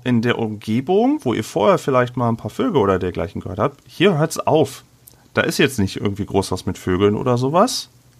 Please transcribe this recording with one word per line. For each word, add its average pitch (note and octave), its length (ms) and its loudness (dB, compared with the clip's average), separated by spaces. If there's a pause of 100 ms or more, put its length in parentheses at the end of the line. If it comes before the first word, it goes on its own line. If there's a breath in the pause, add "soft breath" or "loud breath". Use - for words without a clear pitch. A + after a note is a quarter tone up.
in A#2+ 180 2
der A#2+ 160 0
Umgebung, C#3 840 0
wo A2+ 100 0
ihr - 100 -2
vorher F#3+ 340 2
vielleicht B2+ 380 0
mal B2 120 0
ein A#2 80 0
paar A2+ 140 -10
Vögel A#3+ 300 -2
oder G2 180 4
dergleichen F2+ 420 -6
gehört F#2+ 180 -8
habt, B2 280 -2
hier E3+ 320 0
hört's D#3+ 200 -2
auf. - 460 0 (500 soft breath)
Da A2 80 2
ist - 160 -2
jetzt C3 200 2
nicht G2 180 -2
irgendwie G2+ 300 -4
groß F#2+ 260 0
was F#2 120 -6
mit - 140 -4
Vögeln G2+ 380 2
oder B2 220 0
sowas. E3 500 0 (320)